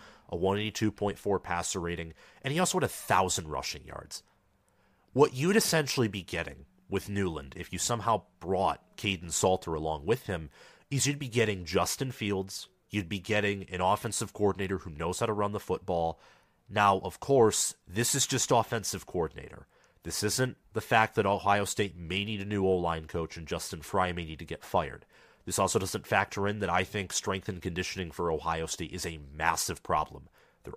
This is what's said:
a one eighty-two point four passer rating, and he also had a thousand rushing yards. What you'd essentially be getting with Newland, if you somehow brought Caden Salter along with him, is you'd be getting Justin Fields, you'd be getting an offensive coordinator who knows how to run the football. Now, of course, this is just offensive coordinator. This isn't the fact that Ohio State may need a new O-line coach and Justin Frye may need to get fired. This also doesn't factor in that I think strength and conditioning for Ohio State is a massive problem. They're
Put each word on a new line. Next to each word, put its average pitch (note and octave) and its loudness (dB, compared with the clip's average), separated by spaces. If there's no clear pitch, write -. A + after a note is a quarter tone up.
a - -6
one F#2+ 2
eighty-two G#2+ 0
point G2+ -2
four G2 0
passer F2 -4
rating, E2+ -6
and C3+ -4
he E3 0
also F3+ 2
had C#3 2
a F#2+ 2
thousand F#2 2
rushing C#2 -6
yards. - -14
What C3+ 6
you'd E3+ 4
essentially C#3 2
be G2 -4
getting E2 -6
with F#2+ -2
Newland, E2+ -2
if - -10
you F2+ -4
somehow A2 0
brought F2+ 0
Caden F2 -2
Salter F#2 2
along D#2 -2
with - 0
him, D#2+ -6
is C3+ 0
you'd C#3+ 0
be C#3 -8
getting G#2 2
Justin F#2 0
Fields, G2 -4
you'd G2 -2
be G2 -2
getting G2+ 0
an F2+ -2
offensive G#2 0
coordinator F#2+ 2
who F2 -12
knows E2 -2
how A#2 2
to G#2+ 0
run G#2 0
the G2+ -2
football. E2+ -2
Now, G2+ 6
of - -8
course, A#2+ 6
this G#2+ 0
is C3+ 2
just C3 0
offensive A2+ 0
coordinator. - -6
This E2 -4
isn't B2+ 0
the G#2+ -2
fact A2 4
that G#2 4
Ohio G2+ 4
State G2 -2
may F2+ -4
need G#2+ -6
a G2 -6
new G2+ 0
O-line E2+ 2
coach E2 -4
and E2 -10
Justin E2 -6
Frye F#2 0
may F2 -4
need D#2 -12
to E2 -10
get D#2+ -8
fired. - -2
This F2+ -4
also G2 4
doesn't F#2+ -4
factor G2+ 2
in G#2 -2
that F#2+ -2
I F2+ 4
think F#2+ -6
strength F#2+ -2
and F2+ -6
conditioning F2+ -4
for F2 -2
Ohio D#2+ -2
State - -6
is F2+ -6
a E2 -6
massive D#2+ 0
problem. D2+ -2
They're - -12